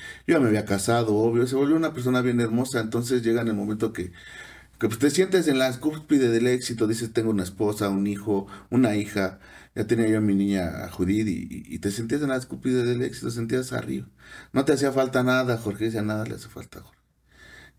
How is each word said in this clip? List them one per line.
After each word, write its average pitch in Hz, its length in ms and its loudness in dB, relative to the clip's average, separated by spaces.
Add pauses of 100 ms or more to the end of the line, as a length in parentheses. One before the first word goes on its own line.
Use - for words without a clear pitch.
(280)
Yo 170 80 6
ya 156 40 4
me 127 80 4
había 107 180 2
casado, 110 500 2
obvio, 117 300 2
se 131 120 0
vuelve 143 180 4
una 160 180 0
persona 127 280 0
bien 120 180 2
hermosa. 120 400 0
Entonces 117 420 0
llega 113 200 2
en 113 80 0
el 110 40 0
momento 107 400 -2
que, 87 200 -8 (680)
que, 117 80 2
pues, 113 100 -2
te 143 140 4
sientes 185 360 2
en 135 120 4
la 131 200 2
cúspide 151 500 2
del 117 180 4
éxito, 123 400 0
dices, 113 260 -2
"Tengo 110 160 0
una 101 140 0
esposa, 104 460 -2
un 98 180 0
hijo, 101 400 -2 (240)
una 117 240 4
hija", 101 440 -2 (360)
ya 110 100 -2
tenía 113 240 2
yo 110 80 4
a 107 40 2
mi 104 120 2
niña, 98 520 0
a 87 40 -12
Judith, 101 380 0
y, - 200 -4 (220)
y, - 60 -12
y 80 40 -10
te 98 120 -2
sentías 117 320 -2
en 139 60 0
la 131 120 0
cúspide 127 420 -2
del 120 200 0
éxito, 123 260 -6
sentías 120 440 -4
arriba. 123 340 -6 (460)
No 135 120 2
te 151 80 6
hacía 139 180 2
falta 131 300 2
nada, 127 380 2
Jorge, 104 260 -4
decía, 113 160 -2
"Nada 107 240 -2
le 117 80 -6
hace - 160 -14
falta - 300 -16
a - 20 -18
Jorge. - 180 -20 (800)